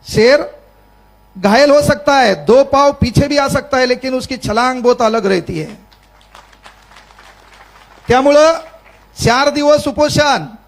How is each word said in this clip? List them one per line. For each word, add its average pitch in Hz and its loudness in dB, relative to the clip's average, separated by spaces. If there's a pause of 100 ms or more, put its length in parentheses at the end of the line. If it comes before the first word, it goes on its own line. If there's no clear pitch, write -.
शेर 254 2 (960)
घायल 220 2
हो 294 4
सकता 285 0
है, 220 2
दो 202 2
पाव 277 0
पीछे 277 -2
भी 285 0
आ 277 -2
सकता 262 -4
है, 254 0
लेकिन 254 -4
उसकी 254 -6
छलांग 247 -4
बहुत 240 0
अलग 220 -2
रहती 180 -4
है. 180 -14 (2250)
त्यामुळं 285 4 (720)
चार 254 0
दिवस 294 0
उपोषण 285 -2 (240)